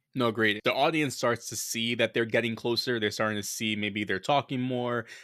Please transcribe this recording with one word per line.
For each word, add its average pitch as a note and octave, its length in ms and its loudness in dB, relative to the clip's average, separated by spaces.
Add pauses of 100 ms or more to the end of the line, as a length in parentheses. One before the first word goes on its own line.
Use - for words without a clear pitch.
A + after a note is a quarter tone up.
(160)
No, B2 120 2
agreed. G#2+ 360 2
The B2 100 2
audience D3 420 2
starts A#2+ 340 0
to A2+ 60 -8
see A#2 400 -2
that A2+ 180 2
they're A#2 120 2
getting A2+ 300 0
closer. A#2 440 0
They're G#2+ 100 2
starting G#2+ 280 0
to G2+ 100 -4
see A2 280 -2
maybe G#2 280 -2
they're F#2+ 160 -2
talking C3+ 420 0
more, B2 440 -2 (180)